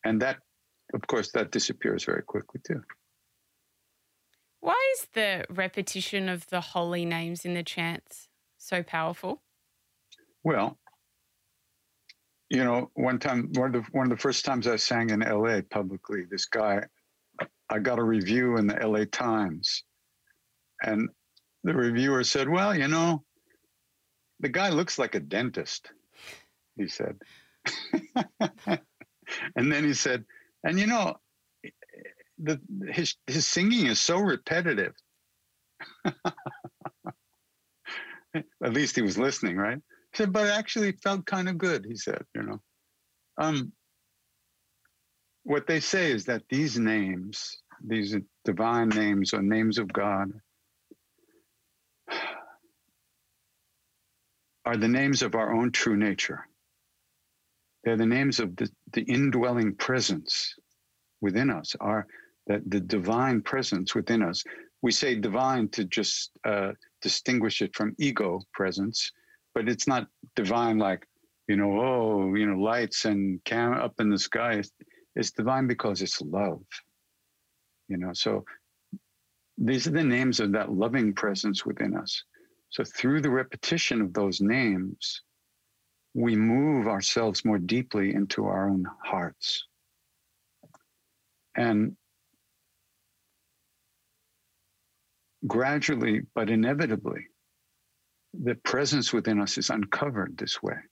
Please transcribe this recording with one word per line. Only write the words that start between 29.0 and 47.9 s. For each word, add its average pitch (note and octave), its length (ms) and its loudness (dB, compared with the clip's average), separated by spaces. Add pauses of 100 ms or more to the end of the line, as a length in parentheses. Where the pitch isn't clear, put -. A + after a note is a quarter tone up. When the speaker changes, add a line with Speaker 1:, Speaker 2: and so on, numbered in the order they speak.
Speaker 1:
And B2+ 140 2
then D3 140 0
he D3 100 2
said, B2 300 0 (400)
"And D#3+ 140 0
you G3+ 80 2
know, A3 300 0 (1200)
the, D3+ 220 -2 (280)
his, - 280 -2 (100)
his C3+ 200 0
singing G3+ 400 4
is A2+ 140 2
so E3+ 180 2
repetitive." D#3+ 760 0 (1120)
<laughs> - 200 -4 (2000)
At C#3+ 400 -4
least C#3+ 220 0
he B2 60 2
was G2 160 0
listening, A2+ 380 0
right? G#2+ 220 -2 (340)
He - 40 -12
said, G3+ 160 0
"But G#3 140 2
it G#3 60 2
actually G#3+ 400 0
felt G3 340 -2
kind F#3 220 -2
of F3+ 100 -4
good," D3+ 280 0
he A2+ 100 -10
said, - 260 -6 (120)
you A2 80 -6
know. G#2 180 -8 (800)
Um, D3+ 340 -2 (1700)
what C#3+ 220 0
they D#3+ 140 2
say F3 320 2
is G#2 140 -2
that A#2 240 -2
these C3 280 0
names, G#2 840 -2 (240)
these A2 280 -2 (300)